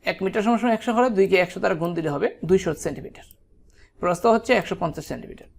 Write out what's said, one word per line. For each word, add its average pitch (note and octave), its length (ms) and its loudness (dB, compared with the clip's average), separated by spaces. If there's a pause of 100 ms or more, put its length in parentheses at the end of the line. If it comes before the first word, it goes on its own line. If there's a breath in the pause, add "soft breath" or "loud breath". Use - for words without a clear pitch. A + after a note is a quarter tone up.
এক F#3 200 -4
মিটার F#3+ 180 -2
সমান A3+ 160 2
সমান A#3 140 0
একশো A3 220 0
হলে B3 160 4
দুইকে F#3+ 260 4
একশো F3+ 240 2
দ্বারা F#3+ 160 0
গুণ E3+ 180 -4
দিলে D#3+ 160 -2
হবে C#3+ 360 -2
দুইশো F3 300 2
সেন্টিমিটার। - 480 -10 (760 soft breath)
প্রস্থ F3 260 -2
হচ্ছে A3+ 280 4
একশো F#3+ 260 0
পঞ্চাশ D#3 260 -6
সেন্টিমিটার। - 420 -12 (120)